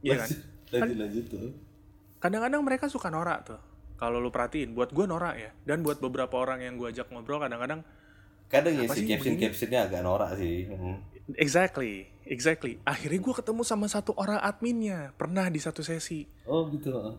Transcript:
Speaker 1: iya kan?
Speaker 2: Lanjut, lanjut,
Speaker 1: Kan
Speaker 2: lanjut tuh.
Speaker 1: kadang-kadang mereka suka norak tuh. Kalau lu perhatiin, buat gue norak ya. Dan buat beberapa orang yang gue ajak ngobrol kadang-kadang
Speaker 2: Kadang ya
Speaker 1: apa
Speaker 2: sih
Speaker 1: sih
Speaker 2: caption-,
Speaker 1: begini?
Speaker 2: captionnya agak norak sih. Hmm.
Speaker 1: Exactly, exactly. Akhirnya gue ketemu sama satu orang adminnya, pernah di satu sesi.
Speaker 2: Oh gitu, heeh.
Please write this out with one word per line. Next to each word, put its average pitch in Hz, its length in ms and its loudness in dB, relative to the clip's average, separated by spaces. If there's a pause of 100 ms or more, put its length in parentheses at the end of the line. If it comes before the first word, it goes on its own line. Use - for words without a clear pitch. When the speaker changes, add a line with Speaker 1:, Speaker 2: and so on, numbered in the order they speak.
Speaker 1:
iya 139 160 6
kan? 117 80 2
Speaker 2:
Lanjut, 143 160 -2 (260)
lanjut, 123 200 4
Speaker 1:
Kan 117 120 -2
Speaker 2:
lanjut 107 280 -2
tuh. 110 220 -8 (680)
Speaker 1:
kadang-kadang 226 460 2
mereka 269 240 0
suka 269 200 -4
norak 165 380 0
tuh. 110 160 -12 (340)
Kalau 120 220 0
lu 123 100 0
perhatiin, 120 440 0
buat 120 180 2
gue 165 160 4
norak 170 320 0
ya. 110 140 -10 (100)
Dan 151 180 0
buat 147 180 2
beberapa 127 380 0
orang 127 240 2
yang 123 160 -8
gue 120 140 -4
ajak 117 180 -6
ngobrol 123 320 -4
kadang-kadang 135 460 -2 (600)
Speaker 2:
Kadang 151 300 6
ya 131 80 4
Speaker 1:
apa 117 100 2
Speaker 2:
sih - 60 0
Speaker 1:
sih 104 80 2
Speaker 2:
caption-, 208 140 2 (100)
Speaker 1:
begini? 90 120 2
Speaker 2:
captionnya 113 400 0
agak 92 180 0
norak 92 340 2
sih. 90 320 -2
Hmm. 92 300 -6 (380)
Speaker 1:
Exactly, 147 580 2 (300)
exactly. 139 600 0
Akhirnya 143 360 0
gue 247 160 0
ketemu 226 280 -2
sama 208 240 0
satu 208 280 0
orang 202 240 0
adminnya, 208 760 0
pernah 180 340 0
di 165 100 0
satu 156 240 -4
sesi. 160 440 -4 (180)
Speaker 2:
Oh 160 240 2
gitu, 147 240 -2
heeh. 110 280 -4